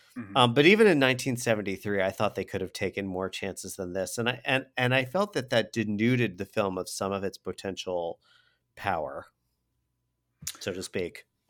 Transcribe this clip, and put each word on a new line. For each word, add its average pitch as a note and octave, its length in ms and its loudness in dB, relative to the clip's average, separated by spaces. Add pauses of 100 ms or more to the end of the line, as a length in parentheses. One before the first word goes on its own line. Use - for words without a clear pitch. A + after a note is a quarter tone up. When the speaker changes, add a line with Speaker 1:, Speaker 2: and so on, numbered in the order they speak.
(180)
Speaker 1:
Mm-hmm. G#2 200 -4
Speaker 2:
Um, A#2+ 160 6
but D3 140 6
even G#3+ 180 8
in E3+ 140 6
nineteen C3 380 2
seventy-three, G2+ 640 0
I F#2+ 100 2
thought G2+ 240 -2
they G2 80 -2
could F#2+ 180 -6
have F#2 120 -6
taken - 340 -4
more F#2 220 -4
chances F#2 480 -8
than F2+ 160 -8
this. F#2 260 -4
And A#2 100 0
I, B2 160 -4
and, C3+ 200 0 (120)
and B2 160 2
I C3 120 2
felt G3 280 -2
that C3+ 160 -4
that A2+ 240 0
denuded A2 640 0
the G2 80 -8
film G2 320 -2
of F2+ 100 -4
some G2 240 -4
of G2 120 -2
its F#2+ 160 -6
potential F2+ 800 -6 (560)
power, D#2 500 -4 (1300)
so - 120 -4
to F#2 120 -8
speak. - 420 -6 (240)